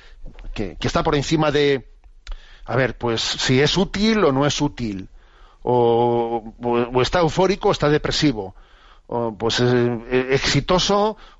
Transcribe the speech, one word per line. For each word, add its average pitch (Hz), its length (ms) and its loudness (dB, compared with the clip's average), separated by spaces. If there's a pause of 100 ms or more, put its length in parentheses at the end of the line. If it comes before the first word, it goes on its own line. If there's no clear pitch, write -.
(520)
que, 92 240 -6
que - 120 -4
está 170 160 0
por 160 100 0
encima 151 380 0
de, 143 400 0 (720)
a 110 100 -6
ver, 123 240 0
pues, 123 220 -2
si - 400 0
es 147 160 2
útil 202 480 2
o 143 80 4
no 135 120 2
es 143 160 0
útil, 110 480 -4 (540)
o, 117 1000 0
o, 120 100 -2
o 120 320 2
está 180 180 0
eufórico 185 480 0
o 180 40 4
está 147 160 0
depresivo, 139 680 -2 (500)
o, 117 300 -4
pues, 113 240 0
eh, 123 40 2 (460)
eh, 127 220 0
exitoso 190 840 0 (240)